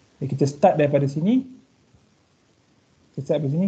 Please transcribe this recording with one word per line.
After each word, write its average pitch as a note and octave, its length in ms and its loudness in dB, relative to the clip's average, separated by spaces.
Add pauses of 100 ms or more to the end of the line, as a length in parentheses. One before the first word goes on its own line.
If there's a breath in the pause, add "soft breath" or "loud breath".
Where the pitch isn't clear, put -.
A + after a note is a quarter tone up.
(180)
Jadi C3 120 -8
kita C#3+ 160 0
start E3 320 4
daripada C#3 320 2
sini. G3 320 0 (1700)
Kita - 80 -20
start D3 240 -2
daripada C#3 160 -2
sini, F#3+ 100 0